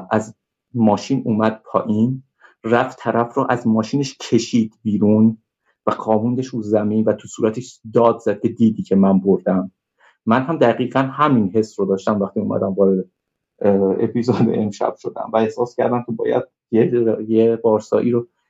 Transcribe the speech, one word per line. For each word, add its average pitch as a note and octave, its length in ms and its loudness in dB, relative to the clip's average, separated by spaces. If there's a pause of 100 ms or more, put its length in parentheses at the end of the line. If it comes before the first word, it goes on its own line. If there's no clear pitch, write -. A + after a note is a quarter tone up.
(120)
از A2 240 -2 (380)
ماشین A#2 520 0
اومد A2 400 -2
پایین، A2 580 -2 (400)
رفت A#2+ 360 -2
طرف A#2 380 -2
رو C3 120 0
از A#2+ 180 -4
ماشینش A2 500 -2
کشید A2+ 680 -2
بیرون G#2+ 540 2 (480)
و A2+ 60 0
خوابوندش A#2 560 -2
رو A2+ 140 -8
زمین G#2+ 440 0
و G#2+ 80 2
تو - 140 -12
صورتش - 520 -4 (140)
داد A#2 260 2
زد G2+ 200 -4
که A#2 100 -2
دیدی G#2+ 340 0
که F#2+ 120 -2
من G2 240 4
بردم. F#2+ 520 0 (540)
من A#2+ 180 2
هم D#3 140 -4
دقیقاً B2 420 2
همین C3+ 540 2
حس G#2+ 260 -2
رو G2 60 0
داشتم G2 360 0
وقتی G2 180 -4
اومدم G#2 340 -2
وارد، F#2+ 320 2 (560)
اه، G2 380 2
اپیزود A#2 540 0
امشب - 440 -2
شدم - 360 -10
و A2 40 2
احساس A2+ 380 -2
کردم A#2+ 280 -2
که - 80 -10
باید A2+ 320 -2 (280)
یه، A2+ 200 2 (360)
یه A2+ 280 2
بارسایی A2+ 560 0
رو A#2+ 160 -2 (220)